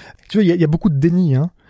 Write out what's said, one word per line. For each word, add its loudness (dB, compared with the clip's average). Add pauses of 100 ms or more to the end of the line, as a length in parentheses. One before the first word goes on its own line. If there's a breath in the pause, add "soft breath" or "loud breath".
(300 loud breath)
tu -6
vois, 4
il 2
y 2
a, 0
il -2
y 0
a 2
beaucoup 0
de -2
déni, 0
hein, -2 (180 loud breath)